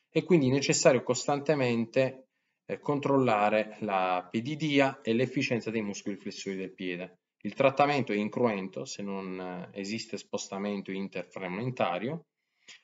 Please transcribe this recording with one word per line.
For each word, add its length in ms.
e 140
quindi 260
è 40
necessario 500
costantemente, 1300
eh, 160
controllare 1000
la 500
pedidia 720
e 100
l'efficienza 580
dei 120
muscoli 340
flessori 400
del 160
piede. 460
Il 100
trattamento 600
è 40
incruento, 720
se 160
non, 360
eh, 400
esiste 380
spostamento 720
interframmentario. 1400